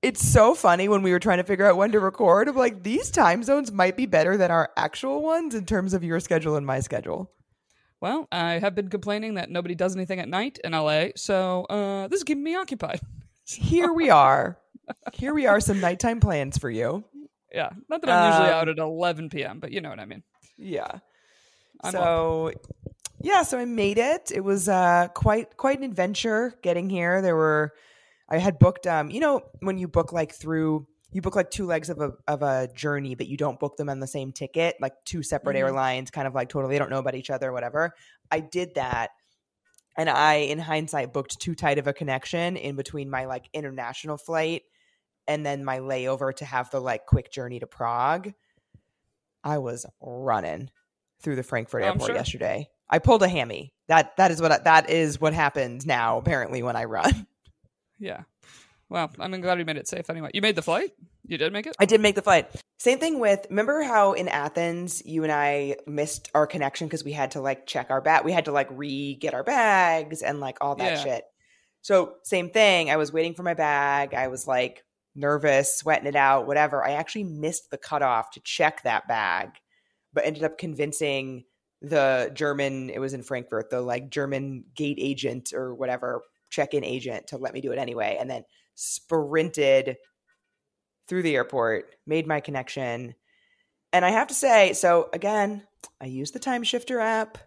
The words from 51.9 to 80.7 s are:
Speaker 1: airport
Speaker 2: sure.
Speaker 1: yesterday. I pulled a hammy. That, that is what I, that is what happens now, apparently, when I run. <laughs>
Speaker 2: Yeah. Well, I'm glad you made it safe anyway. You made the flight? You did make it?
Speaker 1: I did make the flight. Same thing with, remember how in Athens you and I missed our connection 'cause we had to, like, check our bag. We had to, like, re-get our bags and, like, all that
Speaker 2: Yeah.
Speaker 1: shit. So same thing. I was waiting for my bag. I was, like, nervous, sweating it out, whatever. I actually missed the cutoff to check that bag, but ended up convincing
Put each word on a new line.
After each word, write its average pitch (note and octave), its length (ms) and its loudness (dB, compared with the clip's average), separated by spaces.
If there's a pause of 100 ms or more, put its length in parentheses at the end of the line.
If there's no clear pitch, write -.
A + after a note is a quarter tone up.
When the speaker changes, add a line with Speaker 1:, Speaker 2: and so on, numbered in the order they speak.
Speaker 1:
airport - 160 -2
Speaker 2:
sure. A#3 60 -4
Speaker 1:
yesterday. - 520 -4 (200)
I E3 120 2
pulled G#3+ 240 6
a F#3 40 4
hammy. C3+ 460 -6 (140)
That, D#3+ 300 4
that F#3 120 6
is D#3+ 100 -2
what D#3+ 120 4
I, - 60 4
that D#3+ 300 6
is D#3 320 2
what D#3 140 2
happens C3+ 500 -2
now, A#2 340 0
apparently, B2 440 -2
when A#2+ 140 -4
I A2+ 80 -4
run. A2+ 480 0
<laughs> - 40 -20 (640)
Speaker 2:
Yeah. - 200 -10 (640)
Well, E3+ 300 -4
I'm F#3 240 -8
glad F3+ 160 0
you E3+ 80 -4
made D#3 100 -6
it - 100 -10
safe F3 220 -10
anyway. E3 240 -8
You G3+ 80 -2
made G#3 160 2
the D#3+ 60 -4
flight? G#3 300 -2 (340)
You E3 100 -6
did D#3 160 0
make G#3 140 -6
it? D#4 120 -10
Speaker 1:
I G3+ 60 8
did G#3+ 160 6
make G#3 140 4
the G3+ 80 -2
flight. F3+ 260 6 (300)
Same B3+ 200 2
thing D#4 220 0
with, G3+ 300 2
remember B3+ 320 0
how G#3+ 320 4
in F3+ 120 -4
Athens E3+ 800 -4
you D#3+ 180 -4
and D#3 80 0
I C#3+ 460 0 (100)
missed D3+ 480 -6
our D3+ 120 6
connection D3+ 420 -6
'cause D#3 160 -8
we C#3+ 80 -8
had C#3+ 200 -4
to, C#3+ 100 -8
like, C3+ 240 -4
check - 240 -6
our C3+ 100 0
bag. D3+ 240 4
We D#3+ 80 0
had E3 140 2
to, D3+ 60 -4
like, C#3 180 2
re-get C#3 640 -8
our C3 100 -6
bags F3 800 2
and, D3 180 -4
like, C3 220 -8
all C#3+ 140 -2
that B2+ 160 -2
Speaker 2:
Yeah. D3 120 -4
Speaker 1:
shit. B2+ 200 -4 (580)
So F#3 400 2
same F3 260 -2
thing. F3+ 420 4
I D3 60 4
was D3+ 160 0
waiting D#3+ 220 0
for F3 80 -14
my F3 100 -2
bag. C#3+ 600 0
I C3 140 -2
was, B2+ 180 -8
like, B2+ 360 -2 (320)
nervous, C#3+ 640 2
sweating D#3 320 0
it C#3+ 80 0
out, C3+ 300 4
whatever. C#3+ 360 0
I C3+ 100 0
actually D#3+ 320 -6
missed D#3 460 -8
the - 60 -10
cutoff C3 540 -2
to - 100 -20
check - 440 -2
that A2+ 220 -2
bag, G2 440 -2 (640)
but - 100 0
ended D3+ 180 -4
up D#3+ 140 -4
convincing C#3+ 880 -4 (380)